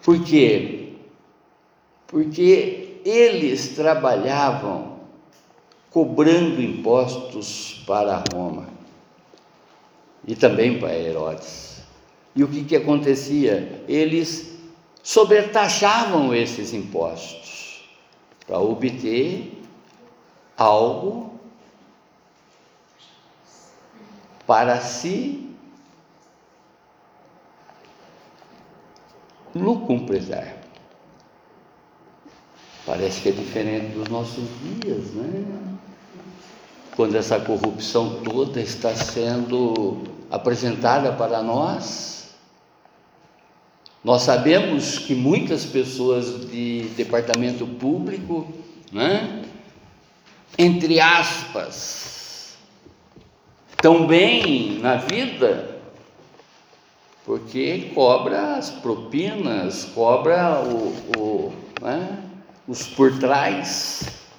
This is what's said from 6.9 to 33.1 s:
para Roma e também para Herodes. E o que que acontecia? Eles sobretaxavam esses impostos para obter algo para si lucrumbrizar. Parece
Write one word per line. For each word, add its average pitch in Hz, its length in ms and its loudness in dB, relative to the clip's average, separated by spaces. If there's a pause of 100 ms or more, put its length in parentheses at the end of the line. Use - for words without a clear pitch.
para 98 380 0 (100)
Roma 90 460 -8 (1500)
e 113 80 -6
também 113 440 4
para 82 140 -4
Herodes. 80 880 -6 (540)
E 139 80 4
o 143 40 2
que 147 160 -6
que 156 120 0
acontecia? 139 1120 0
Eles 156 680 -2 (480)
sobretaxavam 202 1300 4
esses 113 380 -2
impostos - 1160 -10 (560)
para 92 140 -4
obter 113 1040 -4 (920)
algo 117 840 2 (3000)
para 123 360 4
si 220 680 -6 (4000)
lucrumbrizar. 135 1000 -4 (2250)
Parece 92 360 -4